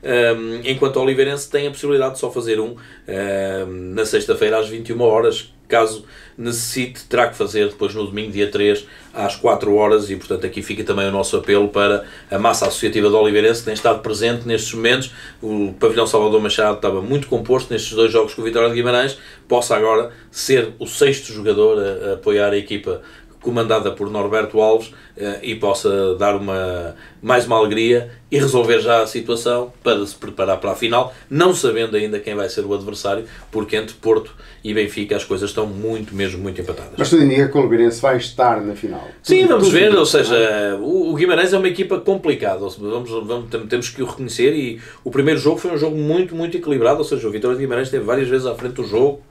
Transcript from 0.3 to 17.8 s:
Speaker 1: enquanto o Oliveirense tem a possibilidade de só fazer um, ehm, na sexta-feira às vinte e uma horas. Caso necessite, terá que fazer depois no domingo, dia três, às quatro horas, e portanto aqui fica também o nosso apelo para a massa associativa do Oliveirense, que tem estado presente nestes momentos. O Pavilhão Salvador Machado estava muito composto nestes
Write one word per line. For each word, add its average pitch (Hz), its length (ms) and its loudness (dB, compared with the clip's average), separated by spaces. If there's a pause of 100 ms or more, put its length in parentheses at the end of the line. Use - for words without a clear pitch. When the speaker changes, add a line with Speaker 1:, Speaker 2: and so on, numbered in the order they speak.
Speaker 1:
enquanto 131 320 0
o 131 60 0
Oliveirense 135 480 0
tem 143 180 0
a 139 40 -4
possibilidade 139 420 0
de 131 60 -14
só 123 120 -6
fazer 113 280 -2
um, 117 160 -6 (320)
ehm, 95 840 -6
na 110 120 -2
sexta-feira 107 520 0
às 107 120 -2
vinte 113 200 -10
e 117 40 -4
uma 120 100 -2
horas. 113 500 2 (140)
Caso 110 380 0 (320)
necessite, 117 720 -6
terá 120 180 4
que - 80 -6
fazer 101 320 0
depois 101 260 -4
no 107 120 -4
domingo, 104 260 -8
dia 101 180 0
três, 104 380 2 (260)
às 101 220 -4
quatro 104 400 2
horas, 107 340 4
e 98 60 -4
portanto 92 300 -6
aqui 92 160 -8
fica 104 200 -8
também 98 280 -2
o - 20 -4
nosso 98 240 -2
apelo 101 320 4
para 101 380 0 (260)
a 98 80 -2
massa 110 280 2
associativa 104 420 0
do 104 80 4
Oliveirense, 107 420 4
que - 60 -10
tem 110 80 -4
estado 110 260 0
presente 117 480 -2
nestes 113 260 -2
momentos. 120 380 0 (300)
O 104 360 -2
Pavilhão 113 300 2
Salvador 107 320 2
Machado 107 380 0
estava 98 240 -2
muito 135 260 -4
composto 123 460 0
nestes 110 180 -4